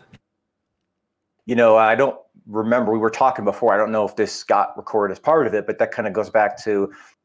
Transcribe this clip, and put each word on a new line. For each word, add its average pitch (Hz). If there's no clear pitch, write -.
You 117
know, 113
I 110
don't 131
remember, 110
we 113
were 110
talking 123
before, 101
I 101
don't 107
know 107
if 98
this -
got 101
recorded 101
as -
part 151
of 92
it, 104
but -
that 113
kinda 107
goes 104
back 104
to, 101